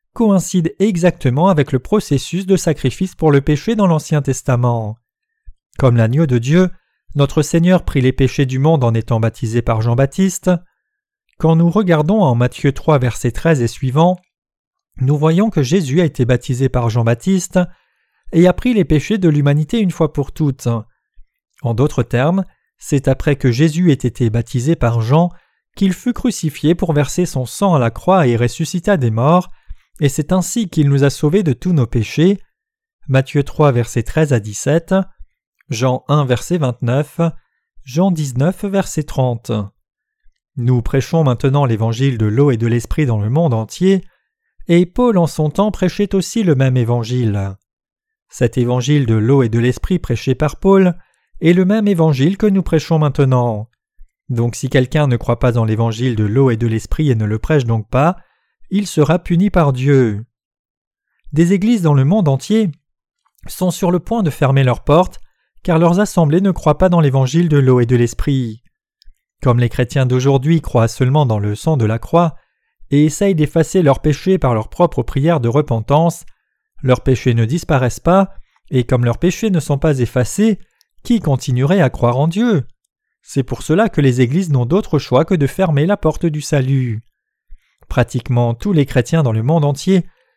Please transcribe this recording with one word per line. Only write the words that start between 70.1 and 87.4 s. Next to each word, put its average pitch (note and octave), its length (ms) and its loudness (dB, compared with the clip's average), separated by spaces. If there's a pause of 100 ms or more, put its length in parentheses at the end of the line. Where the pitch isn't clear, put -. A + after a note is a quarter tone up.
croient A2+ 280 0
seulement C3+ 360 0
dans A2+ 140 0
le G#2 160 -2
sang D#3+ 220 -2
de A#2+ 80 0
la A2 140 -2
croix E3 360 0 (560)
et C#3+ 140 4
essayent F#3+ 320 0
d'effacer D#3 460 0
leurs - 180 2
péchés D#3+ 360 0
par C3+ 160 0
leurs A2 160 -4
propres E3+ 340 -2
prières D3 380 -2
de A#2 80 -2
repentance, C#3+ 760 0 (580)
leurs B2+ 200 0
péchés B2+ 320 0
ne A2+ 100 2
disparaissent C3 560 -2
pas, F#3+ 340 2 (360)
et B2+ 140 0
comme B2 200 0
leurs A#2 140 0
péchés F#3+ 320 -2
ne F3+ 100 0
sont C#3+ 180 -2
pas D3 200 0
effacés, C3 600 0 (460)
qui A#3 160 0
continuerait C#3+ 600 0
à C3 100 2
croire A#2+ 280 -2
en D3+ 100 0
Dieu ? G3 380 0 (560)
C'est - 200 -4
pour - 200 -8
cela G3 260 0
que - 120 -2
les C3 200 2
églises D3+ 300 0
n'ont B2+ 160 0
d'autre D#3+ 320 -2
choix C3+ 260 0
que F#3+ 100 0
de E3 120 0
fermer D#3+ 400 0
la G3+ 100 0
porte D#3+ 300 -2
du D3+ 140 -4
salut. C3 640 -2 (880)